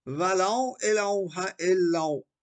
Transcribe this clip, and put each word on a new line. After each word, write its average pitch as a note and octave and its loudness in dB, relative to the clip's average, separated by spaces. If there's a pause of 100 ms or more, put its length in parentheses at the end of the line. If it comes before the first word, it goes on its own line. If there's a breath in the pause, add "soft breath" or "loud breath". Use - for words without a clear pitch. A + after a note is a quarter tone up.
و C#3 -4
لا G3 0 (100)
اله G3+ 0
الا E3+ 2 (200)